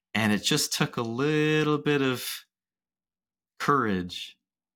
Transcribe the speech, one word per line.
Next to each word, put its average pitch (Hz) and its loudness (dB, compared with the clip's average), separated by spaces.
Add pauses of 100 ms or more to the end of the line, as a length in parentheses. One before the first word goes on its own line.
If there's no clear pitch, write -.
(140)
And 107 2
it 101 2
just - 0
took - -2
a 127 -2
little 151 0
bit 147 2
of - -4 (1120)
courage 104 -2 (380)